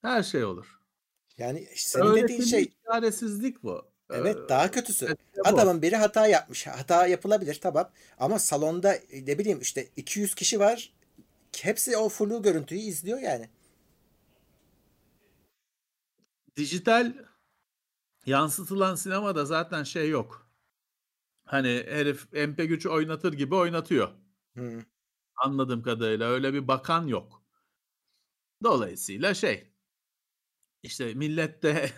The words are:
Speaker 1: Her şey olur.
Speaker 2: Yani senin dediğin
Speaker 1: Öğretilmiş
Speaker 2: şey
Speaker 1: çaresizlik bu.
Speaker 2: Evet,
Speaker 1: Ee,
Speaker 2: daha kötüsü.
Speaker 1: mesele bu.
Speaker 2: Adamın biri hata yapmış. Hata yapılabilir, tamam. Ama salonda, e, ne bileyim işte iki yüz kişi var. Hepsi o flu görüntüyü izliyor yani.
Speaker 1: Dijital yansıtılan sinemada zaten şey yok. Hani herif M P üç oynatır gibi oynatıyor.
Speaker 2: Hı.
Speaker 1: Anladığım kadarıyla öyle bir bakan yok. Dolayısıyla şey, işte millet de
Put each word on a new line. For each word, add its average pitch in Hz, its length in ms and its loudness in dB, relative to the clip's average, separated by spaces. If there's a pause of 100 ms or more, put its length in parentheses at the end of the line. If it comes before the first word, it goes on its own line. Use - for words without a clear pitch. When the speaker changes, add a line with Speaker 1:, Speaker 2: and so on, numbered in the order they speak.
Speaker 1:
Her 233 200 0
şey 139 220 -2
olur. 90 340 -8 (600)
Speaker 2:
Yani 123 360 -8
senin - 300 0
dediğin 214 140 8
Speaker 1:
Öğretilmiş 240 320 2
Speaker 2:
şey 214 220 2 (140)
Speaker 1:
çaresizlik 226 760 -2
bu. 92 260 -8 (220)
Speaker 2:
Evet, 202 260 -2
Speaker 1:
Ee, - 120 -12
Speaker 2:
daha 143 220 2
kötüsü. 240 360 0
Speaker 1:
mesele 117 120 -2 (260)
bu. 185 40 8
Speaker 2:
Adamın 185 340 6
biri 180 140 4
hata 214 300 6
yapmış. 160 400 2
Hata 151 400 4
yapılabilir, 180 560 0
tamam. 175 280 0 (280)
Ama 175 200 0
salonda, 165 560 2
e, 135 320 -10
ne 143 120 -2
bileyim 202 220 0
işte - 360 -6
iki 175 240 -6
yüz 202 140 -2
kişi 208 260 0
var. 226 320 2 (680)
Hepsi 220 360 -2
o 214 120 0
flu 208 340 -4
görüntüyü 165 380 0
izliyor 202 380 -6
yani. 139 300 -4 (3000)
Speaker 1:
Dijital 226 680 0 (1000)
yansıtılan 170 680 0
sinemada 190 500 -4
zaten 165 380 -4
şey 156 280 -4
yok. 123 400 -6 (920)
Hani 135 240 -2
herif 139 640 -4
M 147 240 -4
P 165 100 -2
üç 160 200 -2
oynatır 160 460 -2
gibi 139 220 -4
oynatıyor. 165 560 0 (460)
Speaker 2:
Hı. 117 280 -12 (520)
Speaker 1:
Anladığım 127 460 -2
kadarıyla 113 460 -2
öyle 131 240 0
bir 139 160 -4
bakan 160 380 0
yok. - 360 -6 (1200)
Dolayısıyla 123 720 -2
şey, 127 380 -4 (1120)
işte 120 320 -8
millet 156 480 -4
de 151 360 0